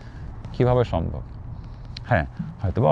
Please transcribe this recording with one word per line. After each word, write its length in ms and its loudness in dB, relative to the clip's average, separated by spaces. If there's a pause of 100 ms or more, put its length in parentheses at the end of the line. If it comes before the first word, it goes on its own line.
(540)
কীভাবে 280 6 (100)
সম্ভব। 300 0 (880)
হ্যাঁ, 180 4 (340)
হয়তোবা 320 4